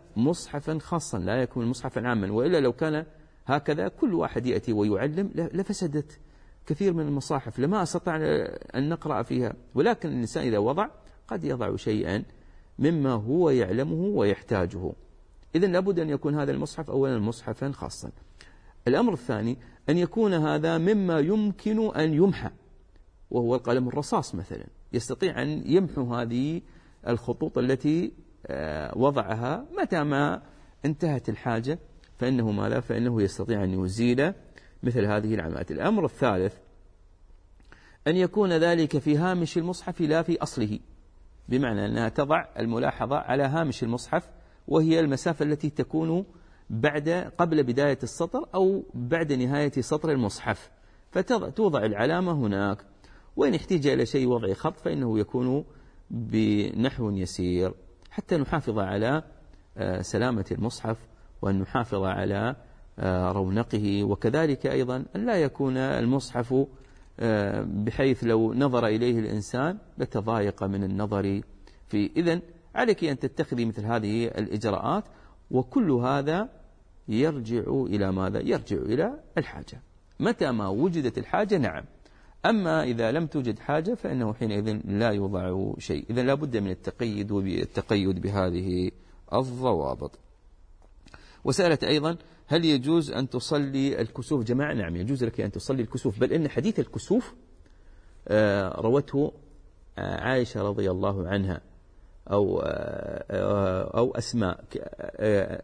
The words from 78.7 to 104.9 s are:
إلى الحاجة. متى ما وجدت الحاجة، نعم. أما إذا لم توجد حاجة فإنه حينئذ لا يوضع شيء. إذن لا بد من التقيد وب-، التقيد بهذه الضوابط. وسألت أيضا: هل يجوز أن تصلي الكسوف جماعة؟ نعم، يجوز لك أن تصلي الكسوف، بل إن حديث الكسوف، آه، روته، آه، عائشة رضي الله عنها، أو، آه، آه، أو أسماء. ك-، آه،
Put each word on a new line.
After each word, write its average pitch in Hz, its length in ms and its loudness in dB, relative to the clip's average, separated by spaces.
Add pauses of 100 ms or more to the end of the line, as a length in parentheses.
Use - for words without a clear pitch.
إلى 156 420 0 (180)
الحاجة. - 440 -8 (380)
متى 175 320 0
ما 104 160 -2
وجدت 135 500 0
الحاجة، 190 400 0
نعم. 85 260 -2 (600)
أما 170 380 2
إذا 117 280 0
لم 160 160 0
توجد 123 320 -2
حاجة 160 340 0
فإنه 127 400 -2
حينئذ 107 520 -2
لا 104 240 2
يوضع 98 680 -2
شيء. - 320 -4
إذن 120 160 0
لا 135 80 4
بد 143 240 -2
من 98 140 0
التقيد 104 600 -4
وب-، 98 160 0
التقيد 92 760 0
بهذه 92 680 -2 (420)
الضوابط. 120 840 -2 (1200)
وسألت 160 400 2
أيضا: 151 340 2 (300)
هل 165 180 2
يجوز 151 460 4
أن 131 180 -2
تصلي 139 720 0
الكسوف 120 420 -2
جماعة؟ 131 300 0
نعم، 87 220 -2
يجوز 123 280 -2
لك 110 180 -2
أن 104 100 -2
تصلي 135 300 -4
الكسوف، 117 380 -2
بل 127 140 2
إن 156 140 2
حديث 165 320 0
الكسوف، - 560 -2 (920)
آه، 101 540 2
روته، 139 520 2 (640)
آه، 95 240 -4
عائشة 120 400 0
رضي 101 300 0
الله 95 360 0
عنها، 95 340 0 (680)
أو، 98 280 4
آه، - 720 -4
آه، 98 640 0
أو 120 140 2
أسماء. 107 600 -2
ك-، - 60 -10
آه، - 880 -2